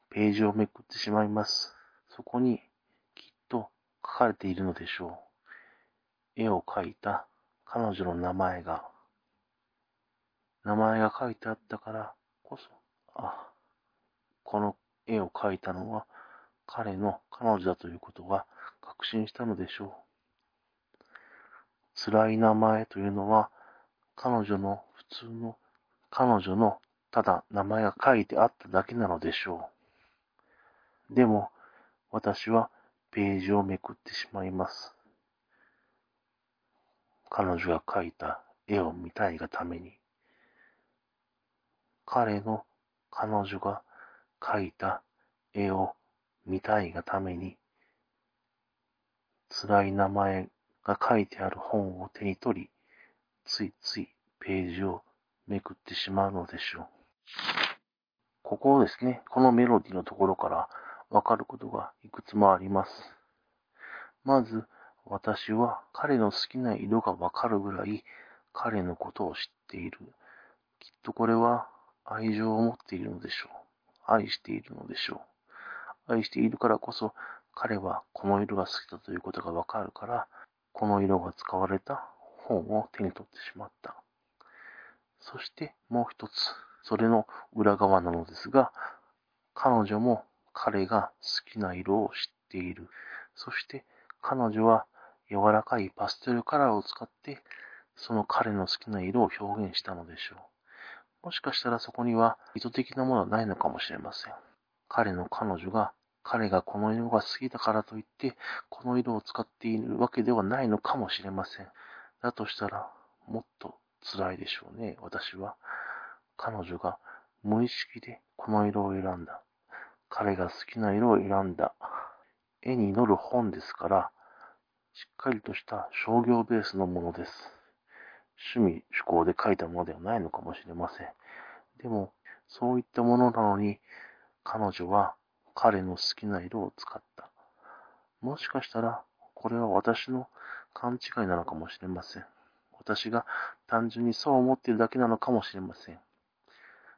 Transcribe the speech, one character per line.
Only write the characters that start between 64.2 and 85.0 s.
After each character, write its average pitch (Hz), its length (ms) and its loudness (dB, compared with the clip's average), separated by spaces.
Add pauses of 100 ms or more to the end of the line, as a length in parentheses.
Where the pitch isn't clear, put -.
ま 135 200 6
ず、 113 220 -4 (420)
私 - 460 -4
は 120 300 2 (100)
彼 143 260 2
の 107 120 6
好 - 80 -4 (100)
き 131 100 -8
な 120 160 0
色 110 260 2
が 92 140 -2
わ 87 160 -2
か - 180 -2
る 104 120 2
ぐ 101 120 -4
ら 95 140 -6
い 104 180 -6 (480)
彼 110 300 -2
の 90 140 -4
こ - 160 -8
と 98 140 -4
を 76 80 -6
知 - 40 -10
っ - 20 -6 (280)
て - 100 -14
い 85 120 -8
る。 - 80 -16 (800)
き - 120 -20
っ - 120 -20
と - 120 -8
こ 117 120 2
れ 113 80 6
は 120 340 4 (360)
愛 110 300 -2
情 110 200 0
を 110 60 2
持 117 120 4
っ - 40 -10
て - 200 -12
い - 20 -6
る 104 120 -8
の - 100 -10
で - 100 -10
し - 140 -8
ょ - 40 -20
う。 - 20 -20 (560)
愛 107 220 4
し - 100 -6
て - 140 -10
い 107 80 -4
る - 140 -18
の - 120 -16
で - 100 -10
し - 140 -6
ょ - 60 -8
う。 - 180 -20 (720)
愛 113 180 2
し - 40 -8
て 127 120 -2
い 113 80 6
る - 100 -4
か 117 100 2
ら 110 100 4
こ - 140 -8
そ、 - 220 -4 (400)
彼 110 240 -2
は 95 240 -4 (100)
こ - 160 -6
の 101 140 4
色 104 140 -2
が 95 100 0
好 - 60 -8 (140)
き - 40 -18
だ 87 80 -12
と - 140 -12
い 85 40 -6
う 85 40 -6
こ - 120 -10
と 87 80 -6
が 85 120 -6
わ 85 120 -2
か - 160 -6
る 92 100 -6
か - 160 -14
ら、 117 200 -4 (460)
こ - 140 -2
の 101 140 4
色 95 180 4
が 87 140 -6
使 - 240 -8
わ 95 100 2
れ 98 120 0
た - 260 -8 (420)
本 110 120 0 (200)
を - 140 -4
手 - 100 -6
に 92 100 -2
取 - 120 -16
っ - 60 -20
て - 80 -20 (120)
し - 60 -18
ま 101 100 -14
っ - 40 -18 (100)
た。 - 140 -14 (1300)